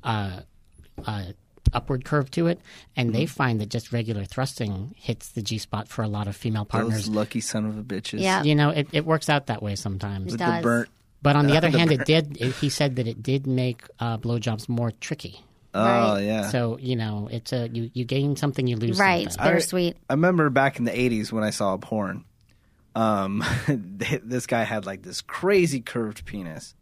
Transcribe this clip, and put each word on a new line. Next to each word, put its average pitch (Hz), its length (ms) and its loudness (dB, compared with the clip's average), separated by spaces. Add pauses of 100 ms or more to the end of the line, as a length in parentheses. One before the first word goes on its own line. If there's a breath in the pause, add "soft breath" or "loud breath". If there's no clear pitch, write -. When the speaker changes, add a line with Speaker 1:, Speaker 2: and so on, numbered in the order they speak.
Speaker 1:
uh, 101 360 -2 (640)
uh, 104 180 -4 (500)
upward 127 320 -2
curve 143 260 0
to 170 160 0
it, 175 120 0 (360 loud breath)
and 120 180 0
they 127 120 2
Speaker 2:
Mm-hmm. - 80 -6
Speaker 1:
find 117 280 0
that 104 80 -6
just 113 220 -6
regular 110 320 -2
thrusting 110 760 -6
hits - 320 -8
the - 120 -8
G-spot 107 460 -6
for - 160 -4
a 110 40 -2
lot 104 200 -2
of 101 80 -6
female 110 280 -2
Speaker 2:
Those - 80 -10
Speaker 1:
partners. 113 380 0
Speaker 2:
lucky 107 320 0
son 107 240 -4
of 107 120 -4
a 107 60 -8
bitches. 101 380 -6
Speaker 3:
Yeah. 190 220 2
Speaker 1:
You 151 120 4
know, 147 140 6
it, 147 220 0
it 151 140 0
works 160 240 0
out 143 180 2
that 104 140 -4
way 104 140 -4
sometimes. 98 520 -6
Speaker 3:
It - 40 -4
Speaker 2:
With 117 80 -4
the 180 60 0
Speaker 3:
does. 170 180 0
Speaker 2:
burnt 117 260 2 (320)
Speaker 1:
But 143 140 6
on 147 120 6
the 143 100 6
Speaker 2:
<laughs> - 0 -
Speaker 1:
other 165 140 6
Speaker 2:
the 139 80 4
Speaker 1:
hand, 170 100 6
Speaker 2:
burnt 139 120 4
Speaker 1:
it 139 40 -4
did. 151 340 2
It, 127 160 0
he 147 140 0
said 139 280 0
that 123 100 0
it 113 140 -6
did 135 240 0
make, 127 360 0 (180)
uh, 117 200 -2
blowjobs 117 500 -2
more 117 220 0
tricky. - 500 -10 (320)
Speaker 2:
Oh, 101 100 2 (300)
Speaker 3:
Right. 101 80 0
Speaker 2:
yeah. 104 300 0
Speaker 1:
So, 120 280 0
you 127 160 -2
know, 107 340 -4
it's 113 220 -8
a, 120 160 -2
you, 117 260 -4
you 127 120 -4
gain 139 320 0
something, 135 300 0
you 120 100 0
lose 175 200 0
Speaker 3:
Right. 190 320 4
Speaker 1:
something. - 120 -6
Speaker 2:
I, 135 80 2
Speaker 3:
Bittersweet. 170 480 2 (120)
Speaker 2:
I 131 40 2
remember 160 360 4
back 135 300 4
in 123 60 0
the 107 120 -2
eighties 113 360 2
when 110 100 0
I 107 60 2
saw 101 260 0
porn, 95 480 -4 (720)
um, 104 480 0 (120)
<laughs> 123 100 -4
th-, 117 580 -2
this 123 240 -4
guy 117 160 2
had, 107 220 -4
like, 98 160 -10
this 90 200 -12
crazy 175 600 2
curved 110 440 -4
penis. 85 560 -10